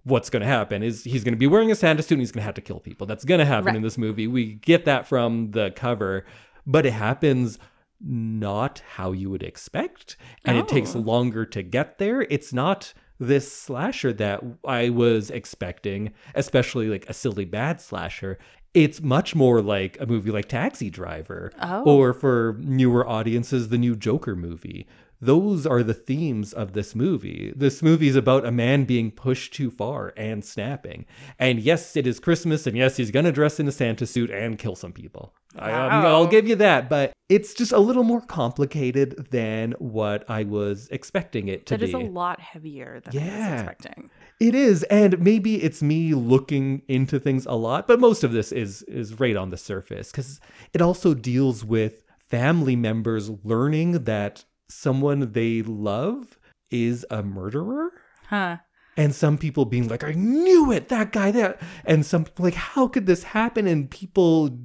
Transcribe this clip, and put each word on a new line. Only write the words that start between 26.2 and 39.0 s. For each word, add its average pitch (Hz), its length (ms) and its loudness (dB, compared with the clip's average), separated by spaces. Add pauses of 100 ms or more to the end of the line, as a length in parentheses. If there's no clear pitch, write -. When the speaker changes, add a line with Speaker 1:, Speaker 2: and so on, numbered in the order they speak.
Speaker 1:
of 98 200 -8
this 104 240 -6
movie. 117 580 -4
This 139 260 0
movie 156 280 6
is 135 80 4
about 131 280 4
a 120 60 -2
man 123 340 2
being 113 280 0
pushed - 420 -4
too 131 160 -4
far - 460 -8
and 107 280 -8
snapping. - 600 -10 (340)
And 127 220 2
yes, 160 360 0
it 127 120 0
is 117 100 -2
Christmas, 165 480 0
and 110 100 -2
yes, 127 200 2
he's 110 160 -2
gonna 156 180 2
dress 151 300 0
in 147 80 0
a 139 40 -4
Santa 117 320 -2
suit 117 280 -2
and 107 260 -6
kill 104 160 -8
some 90 180 -14
people. - 400 -20 (240)
I, - 140 -8
um, 135 320 4
Speaker 2:
Wow. 185 40 6 (100)
Speaker 1:
I'll 165 100 8
give 214 220 6
you 226 80 4
that, 160 320 4
but 139 240 0 (160)
it's 208 260 4
just 240 180 -2
a 214 60 4
little 247 240 4
more 233 200 2
complicated 135 1080 -2